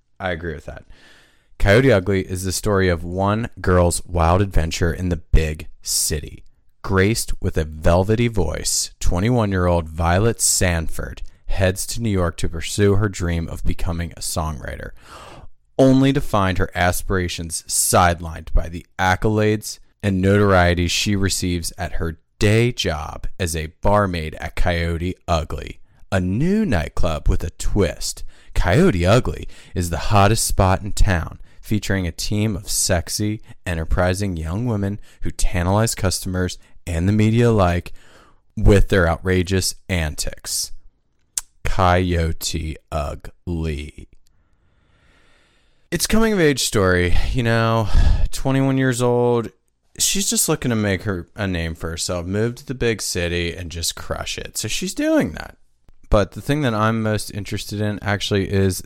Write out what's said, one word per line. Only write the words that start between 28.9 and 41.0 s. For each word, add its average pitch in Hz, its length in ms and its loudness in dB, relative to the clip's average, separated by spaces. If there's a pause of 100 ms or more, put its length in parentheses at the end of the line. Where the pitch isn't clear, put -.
Ugly 95 440 2 (260)
is 87 160 -2
the 82 80 -6
hottest 101 480 4
spot 92 380 2
in 101 80 -4
town, - 480 2 (200)
featuring 98 460 -2
a 82 60 -4
team 107 440 -2
of - 140 -10
sexy, 104 720 -2 (240)
enterprising 92 720 -2
young 85 300 -4
women 104 320 -4 (220)
who - 100 -2
tantalize 95 640 2
customers 90 640 -4 (260)
and 85 240 -2
the 104 40 4
media 110 360 4
alike 90 420 2 (640)
with 104 340 6
their 90 200 4
outrageous 92 640 0 (160)
antics. - 840 -6 (920)